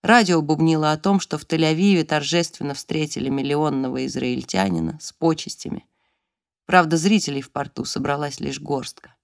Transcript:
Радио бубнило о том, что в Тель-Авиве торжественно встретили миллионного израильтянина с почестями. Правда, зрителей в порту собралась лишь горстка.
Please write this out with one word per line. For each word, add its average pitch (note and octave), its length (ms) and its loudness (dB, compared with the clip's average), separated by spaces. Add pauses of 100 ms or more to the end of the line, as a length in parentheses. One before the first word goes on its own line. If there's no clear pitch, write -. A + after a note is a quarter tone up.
Радио F#3 400 4
бубнило D#3 500 2
о D#3 60 0
том, G3 220 2
что - 180 -6
в - 80 -10
Тель-Авиве D#3+ 600 4
торжественно D3+ 680 -2
встретили D3 560 -4
миллионного C3+ 760 -2
израильтянина B2+ 920 -4
с - 140 -16
почестями. - 720 -4 (800)
Правда, E3 320 4
зрителей D#3+ 440 2
в C3+ 100 -16
порту C#3+ 340 -8
собралась C#3+ 540 -4
лишь C#3+ 200 -6
горстка. C#3+ 640 -8